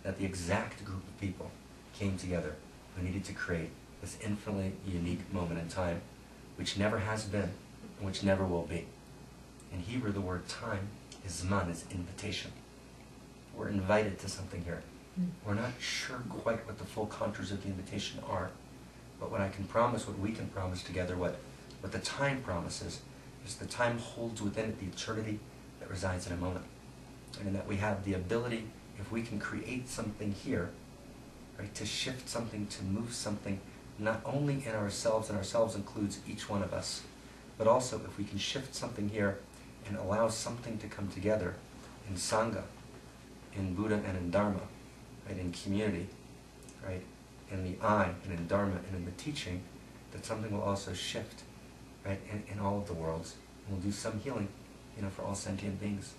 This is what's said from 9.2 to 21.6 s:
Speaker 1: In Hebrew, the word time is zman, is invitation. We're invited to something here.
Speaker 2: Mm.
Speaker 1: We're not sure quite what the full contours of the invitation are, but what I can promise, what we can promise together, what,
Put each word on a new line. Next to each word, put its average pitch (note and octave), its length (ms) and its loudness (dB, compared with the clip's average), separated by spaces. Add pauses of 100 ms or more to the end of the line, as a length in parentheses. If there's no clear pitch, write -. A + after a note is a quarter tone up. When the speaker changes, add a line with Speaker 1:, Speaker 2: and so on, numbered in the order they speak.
Speaker 1:
In F2+ 80 -4
Hebrew, G#2 320 0
the G2 100 2
word F2+ 260 0
time G#2 400 -2 (380)
is E2+ 180 -4
zman, F#2 260 4
is E2+ 220 -4
invitation. - 600 -4 (1040)
We're G#2+ 140 -2
invited G2+ 500 6
to G2 100 -4
something F2 340 -4
here. E2 180 -2 (380)
Speaker 2:
Mm. F3+ 60 6 (200)
Speaker 1:
We're G#2 100 2
not A2+ 240 2
sure - 500 -2
quite A2+ 360 2
what G#2 120 -6
the G2+ 80 -6
full G#2+ 220 0
contours G#2 440 0
of G2 120 -2
the G2 60 -2
invitation F#2+ 500 -2 (100)
are, - 220 0 (680)
but - 120 -4
what A2 100 2
I F#2+ 80 4
can G2 160 -2
promise, A#2 420 6
what G2 120 -2
we G#2 120 4
can G#2+ 160 -2
promise F#2 360 0
together, F2+ 320 0
what, F2 220 2 (440)